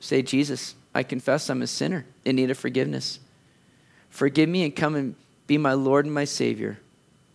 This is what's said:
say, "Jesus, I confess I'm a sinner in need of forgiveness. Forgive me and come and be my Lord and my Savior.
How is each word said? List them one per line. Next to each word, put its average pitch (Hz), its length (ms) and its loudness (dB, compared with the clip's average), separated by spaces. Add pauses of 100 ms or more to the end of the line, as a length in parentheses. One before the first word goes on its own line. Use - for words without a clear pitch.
say, 135 220 2
"Jesus, 131 520 -2 (200)
I 127 80 0
confess 131 460 -2
I'm 127 140 -2
a 120 40 -4
sinner 151 400 -4 (180)
in 135 120 2
need 131 140 2
of 135 80 -4
forgiveness. 131 600 -4 (880)
Forgive 156 400 2
me 180 160 0
and 143 100 -2
come 151 220 0
and 139 180 -4 (320)
be 143 120 4
my 139 160 2
Lord 139 320 4
and 151 80 -4
my 147 100 0
Savior. 110 560 -2 (540)